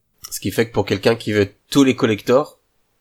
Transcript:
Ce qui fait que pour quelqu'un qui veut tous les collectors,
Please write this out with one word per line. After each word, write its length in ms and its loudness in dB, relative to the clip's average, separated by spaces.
Ce 80 -12
qui 120 -6
fait 160 -2
que 60 -20
pour 120 -2
quelqu'un 300 0
qui 180 -8
veut 160 2
tous 140 4
les 120 2
collectors, 640 0